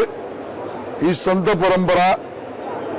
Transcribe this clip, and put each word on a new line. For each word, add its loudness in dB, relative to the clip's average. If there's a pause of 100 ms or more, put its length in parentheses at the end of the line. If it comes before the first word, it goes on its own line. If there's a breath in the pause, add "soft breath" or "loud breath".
(1000)
ही 2
संत 0 (140)
परंपरा 4 (880)